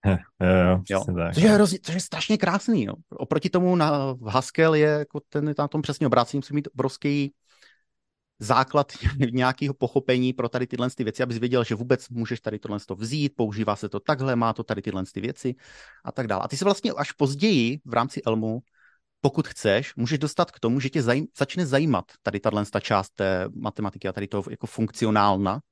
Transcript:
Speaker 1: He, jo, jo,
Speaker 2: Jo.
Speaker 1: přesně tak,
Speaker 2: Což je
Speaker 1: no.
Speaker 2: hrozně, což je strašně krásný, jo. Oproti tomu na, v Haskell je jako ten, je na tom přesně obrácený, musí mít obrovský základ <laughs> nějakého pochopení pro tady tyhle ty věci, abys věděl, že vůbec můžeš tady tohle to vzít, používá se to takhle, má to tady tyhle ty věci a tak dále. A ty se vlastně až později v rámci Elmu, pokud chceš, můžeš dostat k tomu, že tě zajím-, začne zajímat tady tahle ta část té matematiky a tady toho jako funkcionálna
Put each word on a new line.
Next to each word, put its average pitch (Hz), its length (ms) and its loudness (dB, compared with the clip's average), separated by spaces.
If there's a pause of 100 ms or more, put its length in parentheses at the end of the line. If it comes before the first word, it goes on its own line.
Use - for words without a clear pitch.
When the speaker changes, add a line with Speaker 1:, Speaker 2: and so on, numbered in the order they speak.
Speaker 1:
He, 92 120 2 (220)
jo, 92 80 4
jo, 90 420 6
Speaker 2:
Jo. 95 100 2
Speaker 1:
přesně - 140 -4
tak, 85 200 -2
Speaker 2:
Což 160 80 4
je 214 60 8
Speaker 1:
no. 214 60 8
Speaker 2:
hrozně, 202 280 4
což 160 120 -6
je 185 60 -2
strašně - 380 -2
krásný, 190 460 0
jo. 101 100 -6 (160)
Oproti - 400 -2
tomu 180 260 2
na, 143 360 2
v 123 160 -10
Haskell 156 460 2
je 151 140 4
jako 151 400 -2
ten, 151 200 -2
je 147 100 -2
na 143 100 0
tom 151 140 -2
přesně 147 240 -2
obrácený, 123 320 2
musí 139 160 -8
mít 147 200 -2
obrovský 139 580 -2 (1040)
základ 131 540 2 (180)
<laughs> 131 220 0
nějakého 131 420 0
pochopení 127 580 0
pro 120 160 -4
tady 123 180 -4
tyhle 123 240 -4
ty - 140 -6
věci, 107 180 -4
abys 120 160 -4
věděl, 123 260 2
že 113 100 -2
vůbec 123 340 -2
můžeš 117 320 -6
tady 107 180 -6
tohle 101 280 -6
to 98 80 -8
vzít, 131 420 -4
používá 107 400 0
se 104 120 -8
to 101 120 -8
takhle, 135 360 -2
má 113 160 0
to 110 120 -6
tady 104 180 -6
tyhle 95 220 -4 (100)
ty 98 60 -8
věci 127 340 -6 (500)
a - 80 -12
tak 127 140 -6
dále. 101 180 -2
A - 40 -8
ty - 80 -8
se 185 80 -4
vlastně 202 280 0
až - 200 -6
později 143 720 2
v 120 80 -10
rámci 120 300 -2
Elmu, 110 380 -2 (600)
pokud 147 280 0
chceš, 110 480 0
můžeš 123 220 -2
dostat 151 320 -2
k - 100 -20
tomu, 120 200 0
že 131 100 -4
tě - 120 -2
zajím-, 123 240 0 (120)
začne 170 280 -2
zajímat 135 380 2 (180)
tady 101 180 -2
tahle 104 260 0
ta - 140 -2
část 98 340 0
té 95 400 -2
matematiky 104 540 -8
a 92 40 -6
tady 101 160 -8
toho 101 220 -4
jako 117 160 -12
funkcionálna 104 960 2 (120)